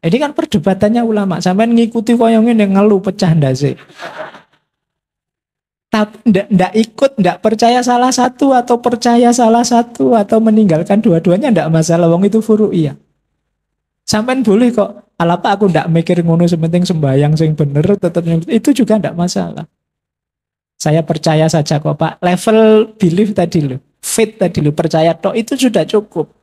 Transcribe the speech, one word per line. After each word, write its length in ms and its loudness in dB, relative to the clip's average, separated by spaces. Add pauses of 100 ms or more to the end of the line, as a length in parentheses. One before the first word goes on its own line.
Ini 160 -2
kan 160 -2
perdebatannya 720 -2
ulama, 400 -2
sampean 320 0
ngikuti 400 0
koyo 240 2
ngene 320 2
ngeluh 320 2
pecah 320 0
ndase. 400 -2 (2250)
Tapi 320 -4
ndak, 240 2
ndak 240 0
ikut, 380 0 (100)
ndak 240 0
percaya 400 0
salah 240 0
satu 480 0
atau 240 0
percaya 480 2
salah 320 2
satu 560 0
atau 240 0
meninggalkan 640 2
dua-duanya 480 2
ndak 160 0
masalah, 400 2
wong 240 2
itu 80 2
furu'iyah. 560 0 (1040)
Sampean 400 -4
boleh 320 2
kok, 480 -6
"Ala 160 0
apa 160 -2
aku 160 0
ndak 240 0
mikir 320 0
ngono, 240 2
sementing 400 -2
sembayang 480 0
sing 160 0
bener 320 -2 (160)
tetep 240 -4
nyem-," 240 -2
itu 240 0
juga 240 0
ndak 160 -4
masalah. 560 -6 (1120)
"Saya 240 0
percaya 480 0
saja 240 -2
kok, 240 -4
Pak." 240 -6
Level 720 2
belief 400 0
tadi 240 -2
loh, 200 -6 (200)
faith 400 -4
tadi 240 -2
loh, 80 0
percaya 400 0
tok 240 -6
itu 240 -4
sudah 240 0
cukup. 480 -4 (100)